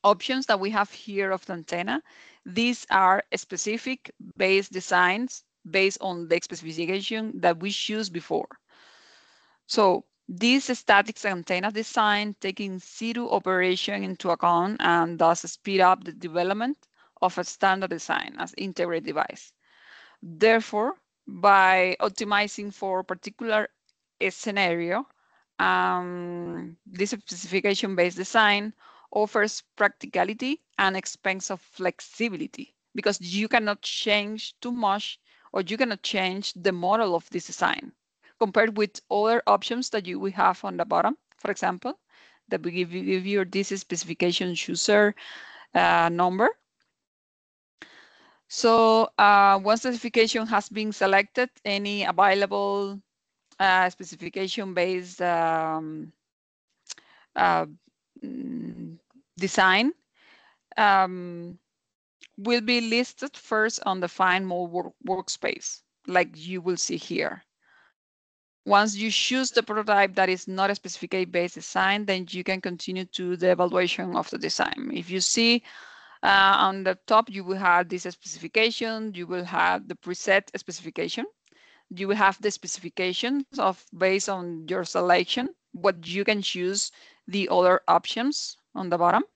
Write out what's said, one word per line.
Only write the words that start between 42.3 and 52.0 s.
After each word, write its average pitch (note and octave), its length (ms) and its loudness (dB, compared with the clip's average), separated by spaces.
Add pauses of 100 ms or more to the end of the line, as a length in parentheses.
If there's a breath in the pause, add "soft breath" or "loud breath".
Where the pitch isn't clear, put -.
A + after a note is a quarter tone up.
that F3 140 -4
we E3+ 100 -6
give F3 200 -4
you, F#3 120 -6
give F#3 200 -2
you G3 200 0
this F#3+ 240 -2
specification F3+ 880 -2
chooser, G#3 580 2 (580 loud breath)
uh, E3+ 360 4
number. F3+ 420 2 (2000 loud breath)
So, A3+ 680 6
uh, G3+ 440 8
once G#3+ 200 2
specification A3+ 640 0
has G#3+ 220 -2
been G#3+ 240 -4
selected, G3+ 580 2 (140)
any G3+ 400 -2